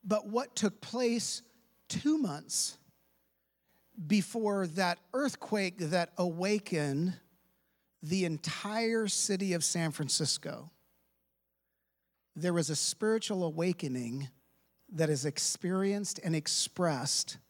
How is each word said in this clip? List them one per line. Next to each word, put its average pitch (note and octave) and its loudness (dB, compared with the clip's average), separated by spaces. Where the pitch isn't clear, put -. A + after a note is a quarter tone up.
But G#3 0
what A#3 -2
took - 0
place A#3 -2
two D4+ 2
months - -2
before G3+ 2
that F3 0
earthquake G#3 -2
that E3+ 0
awakened F3 0
the F3+ 0
entire G#3+ 0
city F#3+ 0
of E3+ 0
San E3 2
Francisco, - -2
there F3 0
was E3 2
a D#3 0
spiritual G#3+ 0
awakening C#3+ -2
that D#3 4
is C#3+ 2
experienced F#3+ 0
and E3 2
expressed - 0